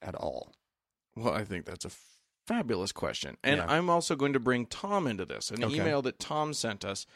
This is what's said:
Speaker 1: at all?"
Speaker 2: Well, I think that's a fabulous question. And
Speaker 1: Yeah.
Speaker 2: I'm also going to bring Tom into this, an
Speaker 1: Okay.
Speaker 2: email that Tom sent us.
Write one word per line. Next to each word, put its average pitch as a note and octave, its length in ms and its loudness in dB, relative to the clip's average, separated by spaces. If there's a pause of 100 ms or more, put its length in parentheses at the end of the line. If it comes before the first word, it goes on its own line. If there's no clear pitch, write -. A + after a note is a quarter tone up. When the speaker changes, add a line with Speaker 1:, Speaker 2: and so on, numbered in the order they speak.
Speaker 1:
at D#2+ 140 -8
all?" - 380 -6 (600)
Speaker 2:
Well, A2+ 180 0
I G#2 100 0
think F#2+ 220 -6
that's - 200 -10
a F2+ 60 -10 (560)
fabulous A#2+ 440 0
question. - 520 -4
And C#3+ 140 4
Speaker 1:
Yeah. F2 100 0
Speaker 2:
I'm E3+ 220 4
also E3+ 260 4
going C#3 180 2
to C3+ 60 4
bring A#2+ 280 4
Tom G3 400 0
into F#2+ 180 -2
this, A#1+ 240 -6
an A#2 140 -2
Speaker 1:
Okay. B2 120 0
Speaker 2:
email D3+ 280 2
that B2+ 160 -2
Tom D3+ 340 -2
sent G#2+ 320 -4
us. G2 300 -6